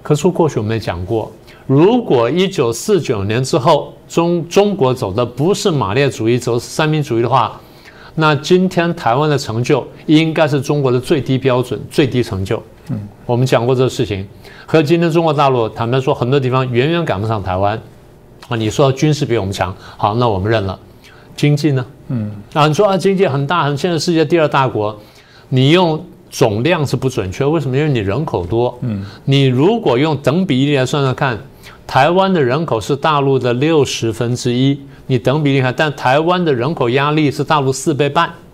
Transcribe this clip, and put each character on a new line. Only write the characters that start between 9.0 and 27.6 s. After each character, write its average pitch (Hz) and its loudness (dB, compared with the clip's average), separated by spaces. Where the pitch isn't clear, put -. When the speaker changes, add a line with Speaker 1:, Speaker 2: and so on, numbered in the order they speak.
Speaker 1:
湾 151 2
的 147 2
成 120 -4
就 123 0
应 160 4
该 160 2
是 143 0
中 147 -2
国 127 2
的 123 0
最 147 0
低 131 -2
标 127 2
准、 113 -4
最 151 2
低 120 0
成 98 -4
就。 107 -4
Speaker 2:
嗯。 104 -8
Speaker 1:
我 123 0
们 127 2
讲 123 2
过 131 2
这 127 2
个 123 0
事 120 -4
情， 98 -6
和 160 2
今 165 2
天 170 2
中 170 0
国 160 0
大 143 2
陆， 120 0
坦 117 -6
白 131 0
说， 143 -2
很 127 -2
多 139 2
地 127 -2
方 131 0
远 123 2
远 170 -2
赶 101 -4
不 110 -4
上 110 -2
台 92 -4
湾。 101 0
啊， 120 -4
你 110 -2
说 135 2
军 151 2
事 143 -2
比 117 0
我 101 -2
们 98 -4
强， 95 -4
好， 107 0
那 123 0
我 104 0
们 101 -2
认 110 0
了。 95 -6
经 147 2
济 151 0
呢？ 127 -2
Speaker 2:
嗯。 110 -6
Speaker 1:
啊， 151 4
你 156 0
说 202 2
啊， 196 2
经 190 0
济 185 2
很 139 -2
大， 165 0
很， 143 -2
现 180 -2
在 170 0
世 160 -2
界 160 2
第 165 2
二 151 2
大 143 0
国， 107 -4
你 131 4
用 165 2
总 113 0
量 165 0
是 131 -2
不 127 -2
准 101 -4
确， 135 -4
为 156 0